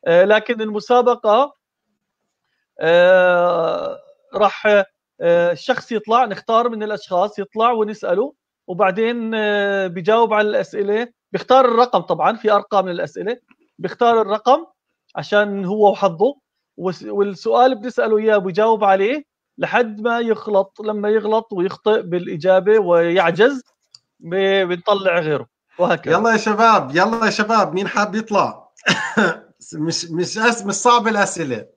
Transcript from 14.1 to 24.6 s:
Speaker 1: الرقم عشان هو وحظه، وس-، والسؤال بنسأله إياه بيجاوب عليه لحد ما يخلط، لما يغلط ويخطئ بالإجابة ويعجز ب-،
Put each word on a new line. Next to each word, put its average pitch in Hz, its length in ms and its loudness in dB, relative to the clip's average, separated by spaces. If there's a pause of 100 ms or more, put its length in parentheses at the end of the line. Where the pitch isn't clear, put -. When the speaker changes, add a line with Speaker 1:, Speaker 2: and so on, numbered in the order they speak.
Speaker 1:
الرقم 233 440 0 (500)
عشان 202 500 -2
هو 208 260 2
وحظه، 202 440 0 (420)
وس-، 180 260 -8
والسؤال 220 720 0
بنسأله 226 420 -2
إياه 214 200 2
بيجاوب 214 460 0
عليه 202 420 0 (320)
لحد 214 440 -2
ما 233 180 -2
يخلط، 208 640 -2
لما 214 280 -4
يغلط 220 440 -2
ويخطئ 196 480 -2
بالإجابة 185 800 0
ويعجز 175 840 2 (560)
ب-، 190 480 0